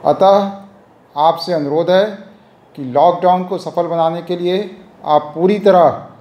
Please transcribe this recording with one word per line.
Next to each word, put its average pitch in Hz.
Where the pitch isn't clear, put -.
अतः 196
आपसे 165
अनुरोध 156
है 190
कि 147
लॉकडाउन 175
को 185
सफल 170
बनाने 165
के 175
लिए 175
आप 151
पूरी 185
तरह 175